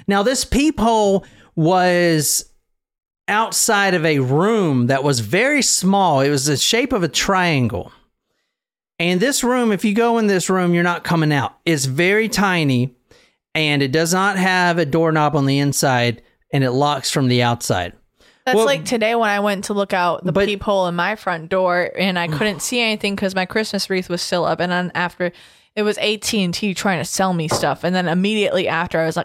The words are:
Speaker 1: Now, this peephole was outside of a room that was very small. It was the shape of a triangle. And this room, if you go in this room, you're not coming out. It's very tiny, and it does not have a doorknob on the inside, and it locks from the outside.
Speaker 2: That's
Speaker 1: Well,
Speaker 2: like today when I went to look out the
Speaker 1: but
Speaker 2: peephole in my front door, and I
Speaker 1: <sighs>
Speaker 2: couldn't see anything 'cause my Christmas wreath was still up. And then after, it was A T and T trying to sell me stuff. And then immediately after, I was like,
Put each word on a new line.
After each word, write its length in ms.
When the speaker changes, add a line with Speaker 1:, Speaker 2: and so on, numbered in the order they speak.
Speaker 1:
Now, 140
this 240
peephole 800
was 920
outside 640
of 120
a 140
room 640
that 180
was 160
very 420
small. 600
It 80
was 160
the 100
shape 380
of 80
a 60
triangle. 840
And 220
this 240
room, 280
if 120
you 100
go 240
in 80
this 220
room, 240
you're 100
not 220
coming 280
out. 220
It's 180
very 460
tiny, 640
and 280
it 100
does 220
not 240
have 400
a 80
doorknob 500
on 100
the 120
inside, 640
and 140
it 60
locks 400
from 180
the 140
outside. 500
Speaker 2:
That's 100
Speaker 1:
Well, 100
Speaker 2:
like 180
today 300
when 160
I 100
went 240
to 80
look 220
out 280
the 80
Speaker 1:
but 160
Speaker 2:
peephole 400
in 80
my 220
front 320
door, 480
and 220
I 100
Speaker 1:
<sighs> 0
Speaker 2:
couldn't 320
see 180
anything 380
'cause 180
my 120
Christmas 420
wreath 220
was 100
still 240
up. 160
And 100
then 240
after, 380
it 80
was 140
A 220
T 260
and 80
T 220
trying 240
to 80
sell 260
me 160
stuff. 360
And 120
then 100
immediately 600
after, 320
I 60
was 100
like, 80